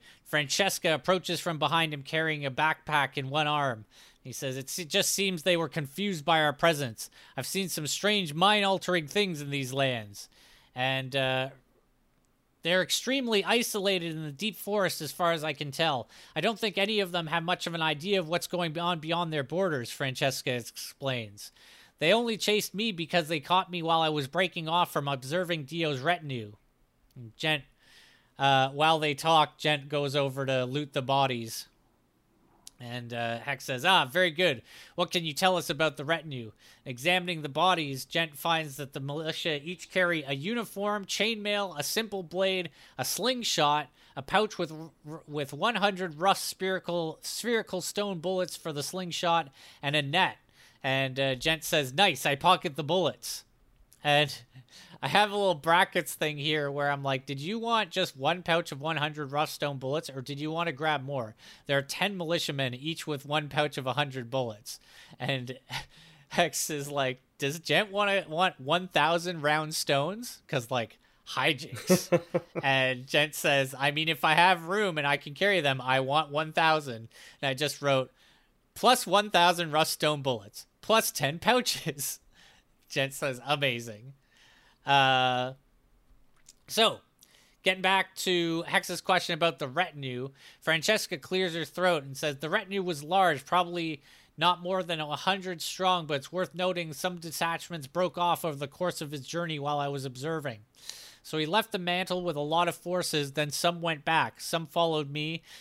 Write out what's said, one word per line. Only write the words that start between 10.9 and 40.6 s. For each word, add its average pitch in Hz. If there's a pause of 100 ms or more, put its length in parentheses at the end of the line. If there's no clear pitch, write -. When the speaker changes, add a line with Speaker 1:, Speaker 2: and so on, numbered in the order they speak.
Speaker 1:
uh, 131 (1120)
they're 180
extremely 233
isolated 190
in 156
the 151
deep 196
forest 202
as 147
far 170
as 160
I 156
can 147
tell. 139 (260)
I 156
don't 208
think 208
any 202
of 180
them 170
have 165
much 175
of 165
an 165
idea 160
of 160
what's 170
going 175
on 175
beyond 165
their 151
borders," 156
Francesca 135
explains. 120 (480)
"They 156
only 233
chased 208
me 220
because 165
they 160
caught 180
me 175
while 165
I 160
was 147
breaking 170
off 170
from 143
observing 151
Dio's 151
retinue." 135 (640)
And 117
Gent, 156 (760)
uh, 135
while 156
they 151
talk, 156
Gent 147
goes 143
over 139
to 131
loot 139
the 139
bodies. 127 (1120)
And, 120
uh, 117
Hex 139
says, 131
"Ah, 175
very 170
good. 151 (340)
What 175
can 175
you 156
tell 190
us 165
about 151
the 147
retinue?" 143 (320)
Examining 170
the 147
bodies, 151
Gent 165
finds 160
that 143
the 151
militia 151
each 175
carry 175
a 135
uniform, 202